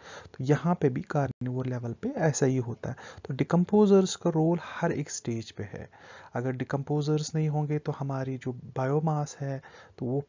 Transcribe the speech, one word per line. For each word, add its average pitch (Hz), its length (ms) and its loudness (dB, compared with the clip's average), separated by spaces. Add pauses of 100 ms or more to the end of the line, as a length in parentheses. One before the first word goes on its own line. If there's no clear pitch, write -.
(260)
तो - 180 -10
यहाँ 151 320 4
पे 151 140 2
भी 127 120 -2
कार्निवोर 127 640 -2
लेवल 120 280 -4
पे - 160 -6
ऐसा 160 360 2
ही 131 120 2
होता 117 320 -6
है। 123 60 -6 (300)
तो - 80 -6
डिकम्पोजर्स 185 840 6
का - 140 0
रोल 160 340 4
हर - 280 -2
एक - 180 -4
स्टेज 113 420 -6
पे - 120 -8
है। - 260 -12 (440)
अगर 127 180 -2
डिकम्पोजर्स 147 840 0
नहीं 156 140 2
होंगे, 151 300 0
तो 151 120 -4
हमारी 135 460 -4
जो 123 160 -4
बायोमास 147 840 0
है, 139 220 -4 (360)
तो 135 80 -6
वो 135 240 0